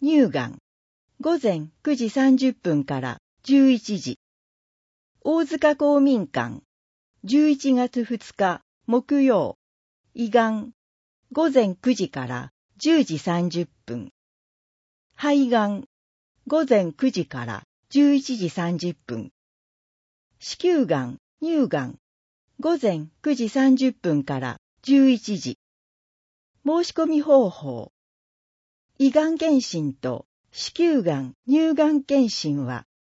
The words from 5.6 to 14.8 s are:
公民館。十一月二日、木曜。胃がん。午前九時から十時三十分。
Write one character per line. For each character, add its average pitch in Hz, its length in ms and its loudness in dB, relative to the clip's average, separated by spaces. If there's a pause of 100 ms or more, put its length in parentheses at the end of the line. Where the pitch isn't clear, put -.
公 294 240 2
民 254 260 2
館。 120 340 -6 (640)
十 294 260 2
一 277 220 0
月 247 320 0
二 220 300 -8
日、 185 280 -2 (240)
木 262 380 0
曜。 190 340 2 (560)
胃 233 160 -6
が 226 200 2
ん。 220 240 -6 (580)
午 320 180 0
前 226 260 2
九 254 180 -2
時 190 160 -4
か 127 180 -10
ら 127 240 -10 (260)
十 311 260 2
時 160 140 -4
三 175 320 -2
十 170 160 -4 (200)
分。 120 260 -12 (1040)